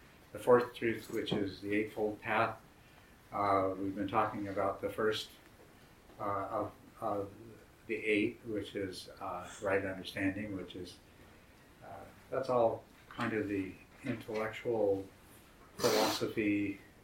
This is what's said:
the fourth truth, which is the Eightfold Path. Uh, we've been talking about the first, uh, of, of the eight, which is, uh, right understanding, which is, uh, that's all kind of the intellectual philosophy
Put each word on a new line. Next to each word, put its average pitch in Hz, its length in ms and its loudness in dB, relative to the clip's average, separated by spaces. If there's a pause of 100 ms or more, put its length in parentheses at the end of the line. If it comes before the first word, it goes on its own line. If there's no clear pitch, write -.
(320)
the - 80 -12
fourth 123 340 8
truth, 113 380 -2
which 107 200 -2
is 98 280 0
the 101 160 -2
Eightfold 107 460 0
Path. 113 340 2 (760)
Uh, 98 360 4 (100)
we've 98 160 -2
been 98 120 -2
talking 104 400 0
about 98 340 0
the 101 80 -2
first, 107 380 0 (920)
uh, 101 320 -2
of, 107 200 -4 (300)
of 101 260 -2 (600)
the 110 80 -2
eight, 107 520 2
which 104 280 -6
is, 92 340 -6 (120)
uh, 90 220 -6 (180)
right 98 240 2
understanding, 98 720 -4
which 90 180 -8
is, 90 180 -10 (880)
uh, - 40 -16 (440)
that's 127 180 -2
all 113 340 4 (320)
kind 113 180 -2
of 101 140 0
the 95 240 -2 (340)
intellectual 107 1000 0 (760)
philosophy 104 1000 2 (240)